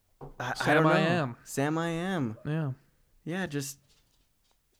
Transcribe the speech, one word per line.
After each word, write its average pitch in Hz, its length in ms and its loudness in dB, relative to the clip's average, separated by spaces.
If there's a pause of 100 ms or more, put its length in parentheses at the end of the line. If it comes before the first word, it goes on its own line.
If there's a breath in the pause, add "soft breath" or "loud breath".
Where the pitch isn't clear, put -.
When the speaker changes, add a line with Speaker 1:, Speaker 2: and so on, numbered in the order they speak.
(400)
Speaker 1:
I, 127 120 -4
I - 40 -6
Speaker 2:
Sam 160 280 4
Speaker 1:
don't 160 80 6
Speaker 2:
I 160 120 6
Speaker 1:
know. 165 60 4
Speaker 2:
am. 147 340 0
Speaker 1:
Sam 147 340 0
I 170 120 -2
am. 165 560 -2
Speaker 2:
Yeah. 151 260 -2 (520)
Speaker 1:
Yeah, 180 220 -4
just 143 320 -6 (1040)